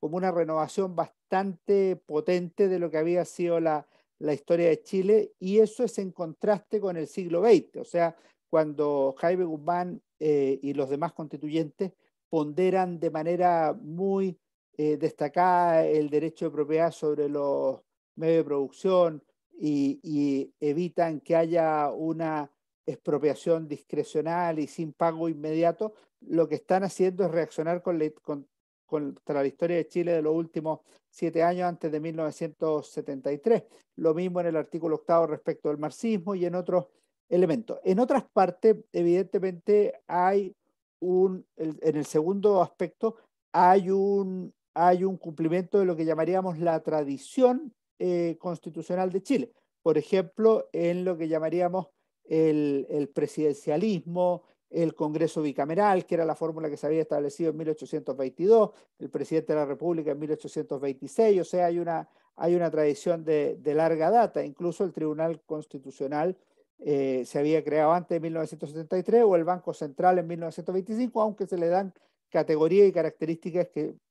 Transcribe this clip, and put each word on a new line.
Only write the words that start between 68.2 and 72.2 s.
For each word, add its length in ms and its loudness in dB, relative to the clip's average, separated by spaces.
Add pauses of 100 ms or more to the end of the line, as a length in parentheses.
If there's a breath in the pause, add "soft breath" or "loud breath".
mil 120 -6
novecientos 360 -6
setenta 280 -6
y 60 -2
tres 220 6
o 100 6
el 80 4
Banco 300 -4
Central 460 2
en 80 -6
mil 120 -6
novecientos 340 -8
veinticinco, 480 -2
aunque 260 -2
se 100 -4
le 100 0
dan 260 0 (360 soft breath)